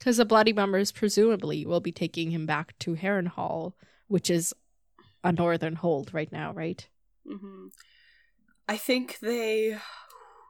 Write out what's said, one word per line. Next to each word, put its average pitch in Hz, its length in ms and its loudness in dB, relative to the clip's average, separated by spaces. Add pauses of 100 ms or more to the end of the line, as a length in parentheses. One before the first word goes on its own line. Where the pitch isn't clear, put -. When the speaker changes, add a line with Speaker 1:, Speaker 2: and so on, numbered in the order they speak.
Speaker 1:
'Cause 247 180 2
the 233 80 6
Bloody 220 260 6
Mummers 196 400 2
presumably 202 720 2
will 170 160 0
be 170 120 -4
taking 165 380 -4
him 165 140 -4
back 151 360 -4
to 170 140 -4
Harrenhal, 175 760 -4 (360)
which 190 200 2
is 170 240 2 (680)
a 180 100 2
northern 165 440 0
hold 156 360 -2
right 156 180 -4
now, 156 220 -8
right? 170 340 -8 (400)
Speaker 2:
Mm-hmm. 190 420 -16 (1000)
I 208 80 -2
think 254 440 -2
they, 220 580 0 (720)